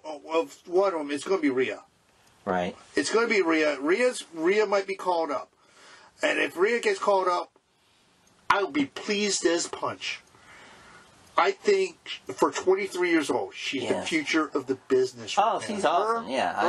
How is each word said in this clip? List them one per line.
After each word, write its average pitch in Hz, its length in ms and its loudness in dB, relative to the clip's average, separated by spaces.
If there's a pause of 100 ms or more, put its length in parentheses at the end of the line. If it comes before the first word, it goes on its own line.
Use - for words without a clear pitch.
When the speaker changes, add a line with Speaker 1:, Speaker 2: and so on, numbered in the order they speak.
Speaker 1:
uh, 156 360 -4
of 143 260 -6
one 185 280 2
of 160 60 -2
them, 143 120 -6
it's 143 120 -6
gonna 185 180 0
be 143 100 2
Rhea. 127 320 0 (600)
Speaker 2:
Right. 92 320 -2 (200)
Speaker 1:
It's - 180 0
gonna 226 140 4
be 214 160 2
Rhea. 156 360 2
Rhea's, 220 440 0 (100)
Rhea 185 320 2
might 196 220 0
be 190 80 -4
called 170 340 0
up. - 220 -6 (720)
And 151 160 2
if 147 180 -2
Rhea 220 220 2
gets 202 180 0
called 196 300 2
up, 180 240 -2 (1000)
I'll 202 220 2
be 277 160 0
pleased 202 580 -2
as 170 220 2
punch. - 540 -8 (1160)
I 175 140 4
think 190 460 0 (380)
for 156 160 2
twenty-three 185 580 0
years 165 200 2
old, 101 260 -4
she's - 280 -6
the - 120 -2
Speaker 2:
Yes. - 140 -6
Speaker 1:
future 156 440 0
of 131 140 -4
the 135 80 0
business 127 640 0
Speaker 2:
Oh, 202 220 2
Speaker 1:
right - 80 -10
Speaker 2:
she's 208 160 -6
Speaker 1:
now. - 80 4
Speaker 2:
awesome. 220 340 0
Speaker 1:
Her, - 60 -10
Speaker 2:
Yeah, 101 260 0
I 101 120 0